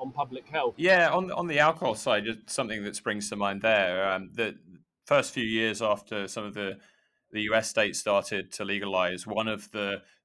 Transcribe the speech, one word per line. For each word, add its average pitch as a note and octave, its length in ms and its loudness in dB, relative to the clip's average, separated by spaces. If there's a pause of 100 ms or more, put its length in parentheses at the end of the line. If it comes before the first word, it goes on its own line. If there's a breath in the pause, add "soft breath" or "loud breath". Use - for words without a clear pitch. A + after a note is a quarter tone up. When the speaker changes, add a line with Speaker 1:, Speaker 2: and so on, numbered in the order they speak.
Speaker 1:
on C3 100 -10
public B2+ 380 -8
health. D3+ 280 0
Speaker 2:
Yeah, F3 340 6
on, F3+ 200 0
on F3 160 -4
the D3 140 0
alcohol D3+ 340 2
side, G#2+ 300 0
just A2 260 -8
something A2 320 -4
that G2+ 140 -6
springs G#2 340 -4
to G#2+ 60 -8
mind G2+ 260 -2
there, G2 480 4
um, F#2+ 240 -4
the A2 220 -2 (500)
first C#3+ 260 4
few B2 120 -4
years A2 360 0
after G#2 460 -2
some G#2+ 180 -8
of G#2 100 -10
the, G2+ 240 -6 (520 soft breath)
the G#2+ 120 -4
U G#2+ 120 0
S A2 140 4
states G#2 300 0
started G2+ 540 0
to G#2+ 120 -6
legalize, F#2+ 640 -2
one G#2+ 220 -2
of G#2+ 240 -6
the, G2+ 300 -4 (220 soft breath)